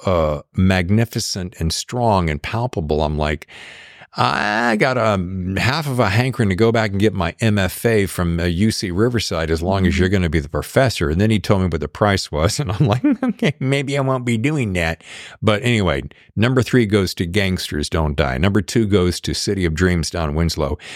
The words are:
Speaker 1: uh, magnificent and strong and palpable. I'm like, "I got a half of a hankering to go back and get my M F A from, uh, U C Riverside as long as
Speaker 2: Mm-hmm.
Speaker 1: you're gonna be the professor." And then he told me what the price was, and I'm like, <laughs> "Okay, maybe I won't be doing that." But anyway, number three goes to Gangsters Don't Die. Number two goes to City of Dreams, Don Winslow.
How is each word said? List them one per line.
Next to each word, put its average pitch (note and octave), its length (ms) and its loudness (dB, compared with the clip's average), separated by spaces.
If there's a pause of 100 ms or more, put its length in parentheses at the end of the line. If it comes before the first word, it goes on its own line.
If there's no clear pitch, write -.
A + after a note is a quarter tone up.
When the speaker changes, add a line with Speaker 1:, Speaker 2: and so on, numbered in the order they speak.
Speaker 1:
uh, D#2 340 0 (160)
magnificent F#2+ 1040 0
and E2 120 0
strong G#2+ 580 0
and D2+ 120 -4
palpable. E2 600 -2
I'm D2+ 160 0
like, D2+ 280 -2 (680)
"I A#2 680 0
got C3 160 0
a A2 240 0 (400)
half C#3 260 -2
of B2+ 140 -2
a A2 80 2
hankering A#2 400 0
to F#2+ 80 2
go A2+ 160 4
back A2 180 0
and G2 80 -4
get G2+ 140 2
my E2+ 280 -4
M A2 180 2
F F#2 260 -2
A A2 220 4
from, E2+ 340 -2
uh, E2+ 40 0
U F2+ 260 2
C G#2+ 200 -6
Riverside G2 600 0
as D#2+ 120 2
long F#2+ 240 0
as F2+ 60 4
Speaker 2:
Mm-hmm. G2 80 0
Speaker 1:
you're F#2 80 4
gonna F#2 220 2
be D#2+ 100 2
the C#2+ 80 -8
professor." F2 600 0
And E2+ 100 0
then A2 100 4
he A2 80 2
told G2 220 2
me F#2 80 2
what E2 140 -2
the D2 40 -4
price G2 460 0
was, D#2 260 0
and G2+ 140 -4
I'm A2+ 140 2
like, A#2 180 0
<laughs> C#4+ 180 2
"Okay, A3+ 380 -2
maybe C#3 380 -2
I - 20 0
won't C3 240 -2
be A#2 140 0
doing B2+ 340 -2
that." E2 320 -2 (380)
But G#2 200 2
anyway, G2+ 420 2 (300)
number B2 280 2
three A#2+ 240 4
goes G2 300 2
to F#2+ 100 -2
Gangsters F2+ 640 -2
Don't D#2 260 0
Die. C2+ 220 0
Number G2 240 2
two A2+ 240 0
goes F#2 340 2
to - 140 -4
City F#2+ 320 -2
of D#2+ 80 0
Dreams, F2 340 2
Don D#2+ 260 -4
Winslow. D#2 440 0 (180)